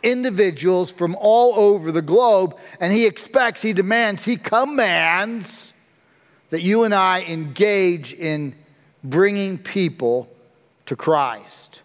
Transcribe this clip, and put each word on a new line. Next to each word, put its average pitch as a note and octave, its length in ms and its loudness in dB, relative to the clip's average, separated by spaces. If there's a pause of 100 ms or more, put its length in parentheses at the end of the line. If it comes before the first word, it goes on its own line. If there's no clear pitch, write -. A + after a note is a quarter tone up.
individuals F#3 880 0
from F3 280 -4
all A3+ 360 4
over G3+ 360 2
the D#3+ 120 -2
globe, F#3+ 520 2 (240)
and F#3 140 0
he A3+ 140 4
expects, - 560 -2
he A3 100 0
demands, G3+ 520 0
he A#3+ 120 -2
commands G#3+ 1400 -2 (760)
that D#3+ 100 -4
you G#3 220 2
and G#3+ 100 2
I F#3 280 2
engage F3 920 -2
in D3+ 400 -6 (500)
bringing F#3+ 540 0
people B2+ 720 -2 (560)
to C3+ 100 -6
Christ. C3+ 880 -4